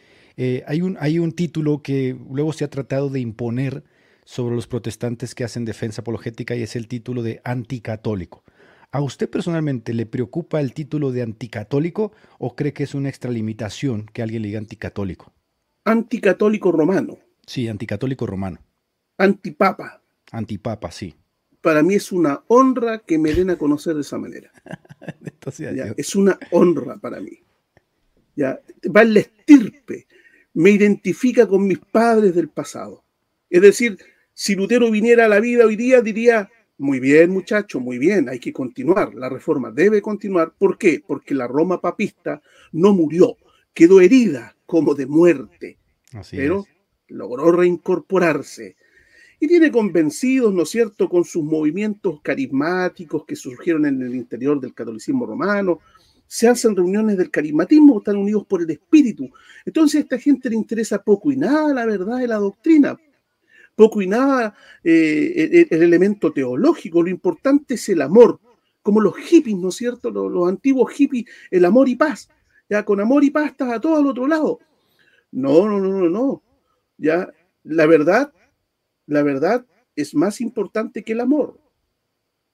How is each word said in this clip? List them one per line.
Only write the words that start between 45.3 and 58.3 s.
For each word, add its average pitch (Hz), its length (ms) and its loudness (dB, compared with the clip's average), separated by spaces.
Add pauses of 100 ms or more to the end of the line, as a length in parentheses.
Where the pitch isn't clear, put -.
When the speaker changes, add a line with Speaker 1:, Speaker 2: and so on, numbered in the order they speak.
Speaker 1:
Así 110 240 -16
Speaker 2:
pero 160 240 -2
Speaker 1:
es. 202 60 -18 (400)
Speaker 2:
logró 127 440 -2
reincorporarse. 170 1300 -2 (640)
Y 302 80 -2
tiene 320 240 4
convencidos, 208 840 0
¿no 170 80 0
es 151 60 -4
cierto?, 214 380 -2
con 175 160 0
sus 170 200 -6
movimientos 156 800 -4
carismáticos 156 1000 -4
que 147 100 -10
surgieron 151 500 -4
en 135 160 -2
el 127 140 -8
interior 127 440 -4
del 123 140 -10
catolicismo 117 540 -6
romano. 185 540 -4 (480)
Se - 180 0
hacen 240 280 2
reuniones 196 420 0
del 180 140 -2
carismatismo, 196 680 6
están 202 180 -4
unidos 202 280 -2